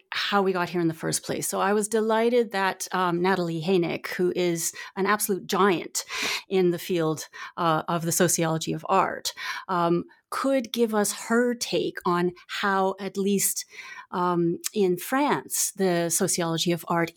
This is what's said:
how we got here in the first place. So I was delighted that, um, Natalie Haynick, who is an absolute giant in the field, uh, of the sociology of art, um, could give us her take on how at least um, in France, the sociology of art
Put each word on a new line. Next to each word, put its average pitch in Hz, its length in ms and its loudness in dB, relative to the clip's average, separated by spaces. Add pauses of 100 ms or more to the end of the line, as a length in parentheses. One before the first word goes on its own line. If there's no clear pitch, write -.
(120)
how - 320 0
we 190 100 2
got 175 160 -2
here 175 120 0
in 165 60 4
the 160 60 0
first 160 300 -4
place. - 240 -4
So 196 120 -2
I 190 140 2
was 214 140 2
delighted 226 640 2
that, 196 400 -2
um, 175 320 0
Natalie 175 380 0
Haynick, 165 480 0
who 180 260 0
is 170 360 0 (240)
an 190 120 0
absolute 208 400 0
giant 185 580 0 (420)
in 185 220 4
the 170 80 0
field, 160 500 -2 (300)
uh, 165 300 2
of 170 160 -2
the 165 80 0
sociology 160 600 2
of 156 140 -8
art, - 460 0 (340)
um, 175 360 2 (260)
could 269 420 0
give 226 220 0
us 208 180 2
her 240 440 0
take 175 500 -2
on 175 280 2 (140)
how 190 520 0
at 196 180 -8
least 196 480 0 (460)
um, 175 480 2 (140)
in 180 240 2
France, - 800 -2
the 170 340 2
sociology 170 640 0
of 170 160 -2
art 170 300 0